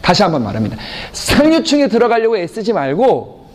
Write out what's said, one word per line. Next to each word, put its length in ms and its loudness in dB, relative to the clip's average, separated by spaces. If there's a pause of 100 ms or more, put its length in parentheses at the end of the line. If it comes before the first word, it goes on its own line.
다시 220 2
한번 200 0
말합니다. 340 -4 (340)
상류층에 760 2
들어가려고 500 2
애쓰지 340 -6
말고 840 -2